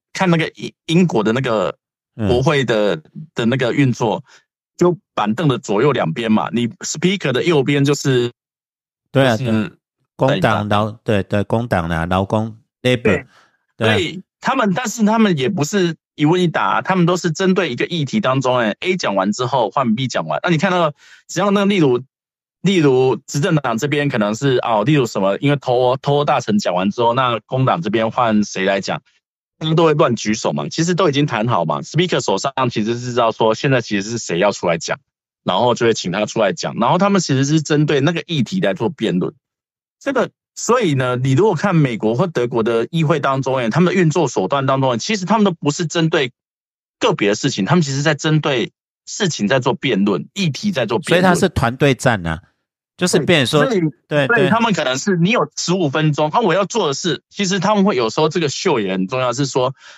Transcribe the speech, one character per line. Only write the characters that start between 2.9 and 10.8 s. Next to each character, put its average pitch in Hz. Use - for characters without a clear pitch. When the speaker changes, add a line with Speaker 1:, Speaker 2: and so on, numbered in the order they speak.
Speaker 2:
嗯。 78
Speaker 1:
的 120
那 127
个 120
运 135
作， 110
就 175
板 107
凳 160
的 120
左 104
右 147
两 87
边 113
嘛， 90
你 117
speaker 175
的 123
右 160
边 139
就 143
是 123
Speaker 2:
对 135
啊， 117
Speaker 1:
就 120
是 113
Speaker 2:
对。 110
工 147
党， 107
Speaker 1:
在 104
Speaker 2:
劳-， 107